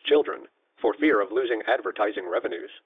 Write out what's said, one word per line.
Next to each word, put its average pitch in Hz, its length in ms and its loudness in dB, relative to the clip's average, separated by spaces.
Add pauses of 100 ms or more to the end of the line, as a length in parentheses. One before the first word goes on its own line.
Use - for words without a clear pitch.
children - 360 2 (380)
for - 140 0
fear 147 260 4
of 98 120 -2
losing 120 340 0
advertising 104 640 -2
revenues. 92 400 -4 (160)